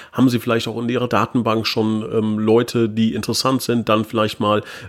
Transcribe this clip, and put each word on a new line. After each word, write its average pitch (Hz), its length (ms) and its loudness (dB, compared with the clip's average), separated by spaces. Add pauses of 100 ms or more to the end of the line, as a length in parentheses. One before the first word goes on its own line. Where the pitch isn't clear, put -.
(120)
haben 127 180 4
Sie 120 100 0
vielleicht 117 280 -2
auch 113 120 -6
in 120 80 -4
Ihrer 123 200 -2
Datenbank 110 580 0
schon, 110 480 0
ähm, 110 240 0
Leute, 117 500 2
die 113 280 0
interessant 123 480 -2
sind, 120 260 -2
dann 110 160 2
vielleicht 107 340 -2
mal, 104 220 2 (280)